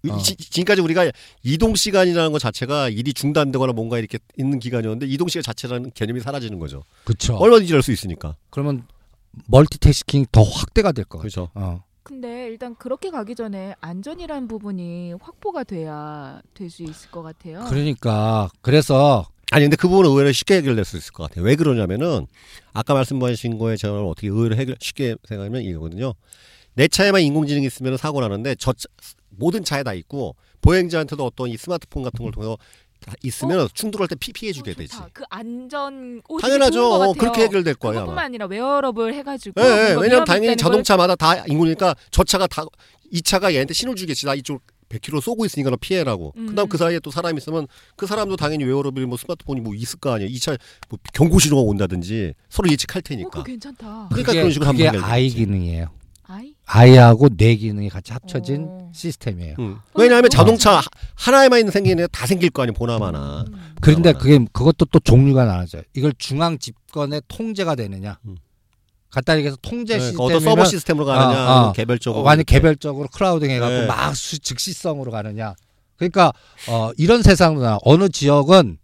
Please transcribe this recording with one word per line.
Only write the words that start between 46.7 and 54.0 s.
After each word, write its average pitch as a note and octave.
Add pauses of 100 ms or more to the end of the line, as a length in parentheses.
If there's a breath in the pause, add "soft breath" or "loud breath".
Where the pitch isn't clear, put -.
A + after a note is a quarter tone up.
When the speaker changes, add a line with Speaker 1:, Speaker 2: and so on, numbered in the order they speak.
Speaker 2:
사이에 E3+
또 D3
사람이 E3
있으면 D#3 (300 soft breath)
그 G3
사람도 G3+
당연히 D3+
웨어러블이 C3+
뭐 B2
스마트폰이 C#3+
뭐 G#2+
있을 A#2
거 C#3
아니에요. G#2
이 B2+
차 D3 (340 soft breath)
뭐 - (160)
경고 E3+
신호가 D3
온다든지 F#2+ (160)
서로 F#3
예측할 -
Speaker 3:
어, -
Speaker 2:
테니까. D3
Speaker 3:
그거 C#3+
괜찮다. A#3+